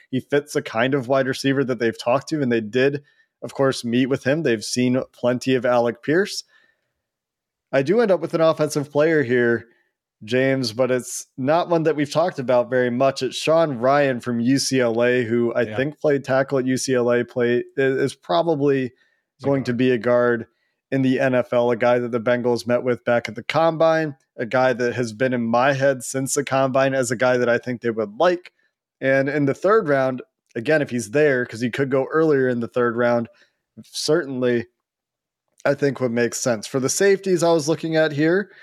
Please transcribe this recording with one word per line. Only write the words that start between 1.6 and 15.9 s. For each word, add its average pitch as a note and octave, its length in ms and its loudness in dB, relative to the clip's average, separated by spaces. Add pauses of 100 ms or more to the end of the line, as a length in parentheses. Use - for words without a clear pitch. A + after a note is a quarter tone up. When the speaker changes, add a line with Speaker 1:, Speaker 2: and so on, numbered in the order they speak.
Speaker 1:
that A#2+ 140 -4
they've A#2 180 0
talked C3+ 320 -2
to, D3+ 140 -4
and B2 100 0
they A#2 80 2
did, C3 420 0 (400)
of - 120 -14
course, C3+ 300 0
meet B2 220 2
with C3 180 -4
him. D3+ 180 0
They've A#2 220 0
seen B2+ 360 0 (120)
plenty B2+ 420 -2
of B2 100 0
Alec A#2+ 380 0
Pierce. F3+ 420 -2 (1300)
I C3+ 100 2
do F#3 180 2
end A3 100 2
up E3+ 100 4
with E3 140 -6
an E3 80 0
offensive D3+ 500 0
player D3+ 300 2
here, A#2 460 2 (560)
James, B2+ 480 0
but B2 180 0
it's - 360 -4 (120)
not D#3 320 0
one E3 140 2
that D3+ 120 0
we've D3 160 -2
talked E3 260 -2
about B2 300 0
very B2 220 0
much. C3 320 0
It's A#2 140 -6
Sean D#3 420 0
Rhyan C3+ 440 2
from A#2+ 180 -4
U C3 180 2
C C3 220 -2
L A#2 220 2
A, B2 220 2
who A#2 300 0
I B2 80 0
Speaker 2:
Yeah. G#2+ 140 -4
Speaker 1:
think C#3 220 -4